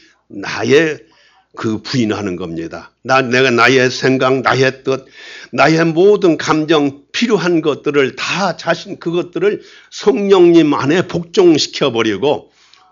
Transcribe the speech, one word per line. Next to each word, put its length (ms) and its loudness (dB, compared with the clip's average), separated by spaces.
나의 720 -2
그 260 -6
부인하는 540 -4
겁니다. 560 -12
나, 200 0
내가 280 0
나의 400 2
생각, 520 0
나의 420 0
뜻, 220 -6
나의 340 2
모든 520 2
감정, 720 -2
필요한 500 0
것들을 540 -2
다 420 -4
자신, 420 -6
그것들을 640 -4
성령님 840 4
안에 320 0
복종시켜버리고 1400 0